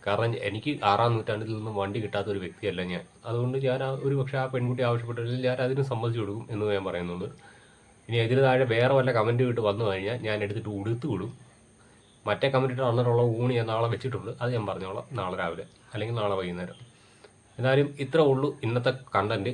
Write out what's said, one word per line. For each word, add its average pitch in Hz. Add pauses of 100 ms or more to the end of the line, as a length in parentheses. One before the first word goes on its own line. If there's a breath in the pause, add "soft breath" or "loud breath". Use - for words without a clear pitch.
കാരണം 110 (120)
എനിക്ക് 107 (180)
ആറാം 110
നൂറ്റാണ്ടിൽ 110
നിന്നും 107
വണ്ടി 98
കിട്ടാത്ത 101
ഒരു 95
വ്യക്തിയല്ല 90 (120)
ഞാൻ. 87 (240)
അതുകൊണ്ട് 123
ഞാൻ 131
ആ, - (160)
ഒരു 139
പക്ഷേ 135
ആ 131
പെൺകുട്ടി 123
ആവശ്യപ്പെട്ടാൽ 117
ഞാൻ 123
അതിന് 135
സമ്മതിച്ചു 117
കൊടുക്കും 104
എന്ന് 104
ഞാൻ 95
പറയുന്നുണ്ട്. 87 (800 loud breath)
ഇനി 117
അതിന് 127
താഴെ 131
വേറെ 123
വല്ല 127
കമൻറ്റും 117
ഇട്ട് 113
വന്നു 104
കഴിഞ്ഞാൽ 98 (100)
ഞാൻ 107
എടുത്തിട്ട് 107
ഉടുത്ത് 120
വിടും. 101 (960 loud breath)
മറ്റേ 107
കമന്റ് 131
ഇട്ട 131
അണ്ണനുള്ള 120 (160)
ഊണ് 123
ഞാൻ 110
നാളെ 113
വെച്ചിട്ടുണ്ട്, 113
അത് 123
ഞാൻ 104
പറഞ്ഞോളാം 95 (140)
നാളെ 92
രാവിലെ 85 (280)
അല്ലെങ്കിൽ 113
നാളെ 101
വൈകുന്നേരം. 90 (800 loud breath)
എന്നാലും 135 (160)
ഇത്രേ 156
ഉള്ളൂ 135 (180)
ഇന്നത്തെ 123 (240)
കണ്ടന്റ്. 104